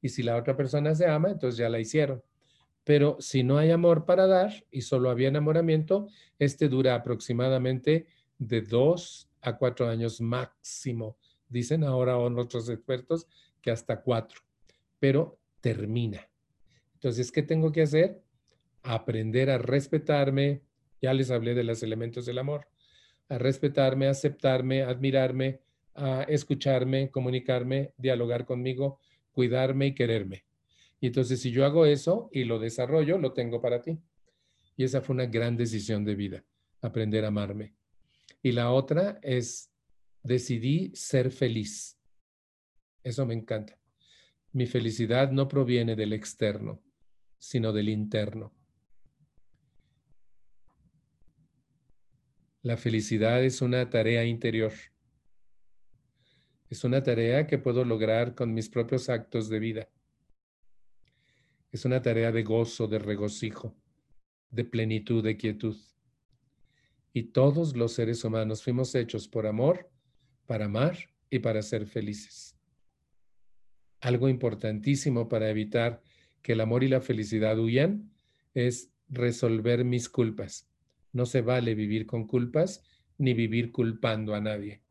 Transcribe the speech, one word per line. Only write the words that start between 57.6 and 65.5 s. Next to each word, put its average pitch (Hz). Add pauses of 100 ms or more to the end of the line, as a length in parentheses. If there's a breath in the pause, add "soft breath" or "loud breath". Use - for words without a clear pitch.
lograr 113
con 117
mis 113
propios 123
actos 113
de 110
vida. 110 (1800)
Es -
una 127
tarea 113
de 113
gozo, 113
de 107
regocijo, 104 (760)
de 120
plenitud, 110
de 107
quietud. 107 (1400)